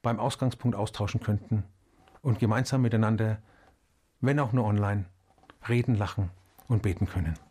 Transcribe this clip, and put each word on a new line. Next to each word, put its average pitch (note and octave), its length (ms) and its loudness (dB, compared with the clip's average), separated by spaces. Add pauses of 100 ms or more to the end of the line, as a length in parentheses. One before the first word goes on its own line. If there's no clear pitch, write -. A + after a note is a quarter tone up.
beim A#2+ 180 0
Ausgangspunkt A#2+ 560 -2
austauschen G#2 440 -2
könnten G#2 440 0 (580)
und A#2+ 160 0
gemeinsam B2 440 0
miteinander, A2 600 2 (760)
wenn C#3 180 2
auch B2 140 -2
nur B2 120 2
online, G#2 420 0 (640)
reden, A#2+ 280 2
lachen G2 340 -2 (380)
und A2+ 140 2
beten G2 240 0
können. D#2+ 280 -4 (160)